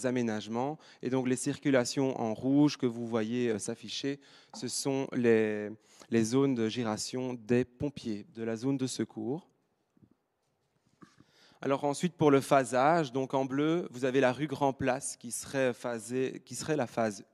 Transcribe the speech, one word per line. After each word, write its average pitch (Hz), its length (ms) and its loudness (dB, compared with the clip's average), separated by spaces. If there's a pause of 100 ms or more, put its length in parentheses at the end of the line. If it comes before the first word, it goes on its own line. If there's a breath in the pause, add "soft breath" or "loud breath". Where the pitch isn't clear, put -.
aménagements. 120 720 -2 (240 loud breath)
Et 127 80 -4
donc 127 180 0
les 127 80 2
circulations 135 840 0
en 113 140 -2
rouge 135 420 4
que - 100 -2
vous 117 200 -4
voyez, 117 440 0
euh, 104 80 -2
s'afficher, 117 600 -8 (360 loud breath)
ce - 120 -10
sont 135 460 -2
les, 110 580 2 (400 loud breath)
les 113 140 4
zones 135 300 2
de 113 140 0
giration 120 680 -4
des 120 300 0
pompiers, 120 720 -8
de 113 100 -8
la 113 120 -2
zone 135 200 -2
de 131 120 -2
secours. 117 600 -6 (2250 soft breath)
Alors 135 220 -2
ensuite, 143 300 -2
pour 151 180 6
le 139 80 8
phasage, 135 720 4
donc 131 220 -2
en 135 100 2
bleu, 151 460 0
vous 123 140 -4
avez 135 160 4
la 127 120 6
rue 127 160 -4
Grand 135 240 0
Place 131 440 -4
qui 120 140 -14
serait 131 420 -2
phasée, 120 720 -6
qui - 120 -16
serait 151 200 -4
la 120 100 0
phase 110 480 -2